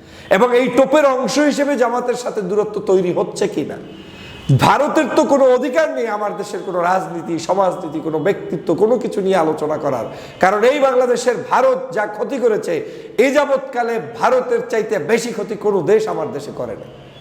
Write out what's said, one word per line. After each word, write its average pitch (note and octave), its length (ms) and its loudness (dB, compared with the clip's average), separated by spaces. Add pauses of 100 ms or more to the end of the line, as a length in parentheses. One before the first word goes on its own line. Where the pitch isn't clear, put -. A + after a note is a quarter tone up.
(300)
এবং A#3+ 260 4
এই B3+ 120 4
টোপের C4+ 380 4
অংশ B3+ 320 0
হিসেবে C#4+ 380 2
জামাতের B3 380 0
সাথে - 280 -6
দূরত্ব G3+ 380 -2
তৈরি F#3 320 2
হচ্ছে F#3+ 360 -2
কিনা? - 260 -6 (840)
ভারতের C4+ 460 4 (120)
তো D#4 80 6
কোনো C4+ 200 4
অধিকার C4 460 2
নেই C4 160 -4
আমার G#3 300 -4
দেশের F#3+ 300 -8
কোনো F3+ 160 -2
রাজনীতি, E3+ 560 -2
সমাজনীতি, F3+ 640 -2
কোনো D#3 180 -4
ব্যক্তিত্ব, F3 560 -2
কোনো G#3+ 240 2
কিছু G#3 220 -4
নিয়ে F#3+ 160 0
আলোচনা D3+ 400 0
করার। B2+ 280 -4 (360)
কারণ G3+ 240 4
এই C#4 160 4
বাংলাদেশের B3 540 2 (160)
ভারত B3+ 440 2
যা G#3+ 120 0
ক্ষতি A#3 320 -6
করেছে, G#3 480 0 (320)
এ B3+ 120 4
যাবৎকালে B3+ 680 0 (200)
ভারতের A#3+ 480 0
চাইতে G#3+ 300 -2
বেশি A3+ 340 0
ক্ষতি G3 220 -6
কোনো G3 260 0
দেশ G#3+ 280 2
আমার D#3+ 240 -4
দেশে C3+ 240 -10
করে A#2 160 -6
না। F#2+ 120 -12 (360)